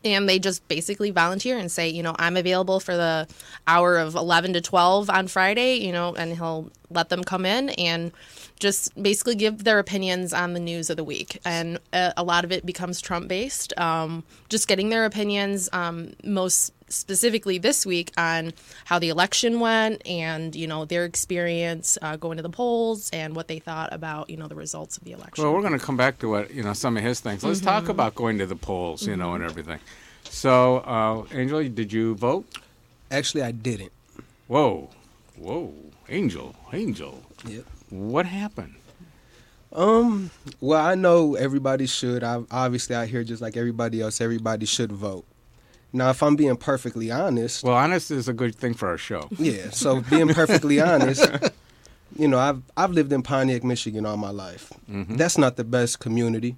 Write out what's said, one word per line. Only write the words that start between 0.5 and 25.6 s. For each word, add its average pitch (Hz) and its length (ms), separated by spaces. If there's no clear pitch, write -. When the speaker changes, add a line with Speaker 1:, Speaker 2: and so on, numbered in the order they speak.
Speaker 1:
basically 202 420
volunteer 190 480
and 180 120
say, 165 200
you 170 120
know, 165 160
"I'm 170 200
available 185 420
for 180 160
the 160 320
hour 175 320
of 160 160
eleven 175 400
to 175 80
twelve 190 480
on 185 180
Friday," 214 460
you 202 180
know, 175 220
and 165 240
he'll 165 320
let 170 220
them 180 120
come 185 220
in 240 260
and 170 400
just - 440
basically 202 320
give 214 300
their 214 140
opinions 185 540
on 175 220
the 175 60
news 170 280
of 160 80
the 160 80
week. - 400
And 170 340
a, 180 240
a 180 80
lot 175 200
of 175 80
it 180 120
becomes 175 360
Trump-based, 185 760
um, 165 440
just 214 200
getting 196 200
their 226 180
opinions, 202 680
um, 170 420
most 185 480
specifically 202 680
this 208 300
week 170 320
on 165 340
how 175 120
the 170 100
election 202 520
went 220 460
and, 160 500
you 160 100
know, 156 180
their 175 220
experience, 170 960
uh, 156 140
going 165 200
to 165 60
the 160 80
polls 233 640
and 156 240
what 165 120
they 160 120
thought 160 320
about, 156 360
you 160 80
know, 156 120
the 156 80
results 156 420
of - 60
the 175 80
election. - 320
Speaker 2:
Well, 151 100
we're 196 80